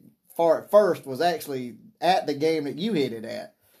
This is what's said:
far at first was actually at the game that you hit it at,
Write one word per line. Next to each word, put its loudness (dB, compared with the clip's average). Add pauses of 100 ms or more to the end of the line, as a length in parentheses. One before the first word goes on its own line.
(360)
far 2
at -10
first 4
was -6
actually -4 (240)
at 2
the -2
game 0
that -8
you -2
hit 0
it -10
at, -10 (240)